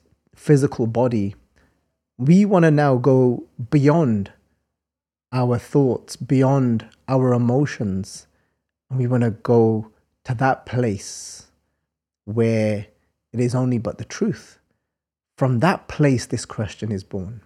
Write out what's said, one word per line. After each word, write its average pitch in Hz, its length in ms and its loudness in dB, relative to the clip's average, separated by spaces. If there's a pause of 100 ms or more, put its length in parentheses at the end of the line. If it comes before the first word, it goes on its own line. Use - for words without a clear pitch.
(340)
physical 139 540 0
body, 113 480 -2 (840)
we 170 280 4
want 190 180 2
to 160 80 6
now 147 240 2
go 127 480 2 (260)
beyond 139 640 2 (1000)
our 123 280 0
thoughts, - 560 -2
beyond 131 760 0 (180)
our 131 260 2
emotions, 120 920 -2 (640)
and 131 80 -6
we 127 80 0
want 123 160 0
to 117 100 0
go 113 600 0 (320)
to 127 100 -6
that 131 320 -2
place - 840 -8 (760)
where 107 600 -2 (440)
it 117 80 -6
is 123 140 -2
only 127 240 -2
but 110 220 -8
the 117 60 -14
truth. - 520 -8 (800)
From 127 220 0
that 175 280 0
place, 139 380 0
this - 200 -8
question - 460 -10
is 95 120 -8
born. 98 420 -12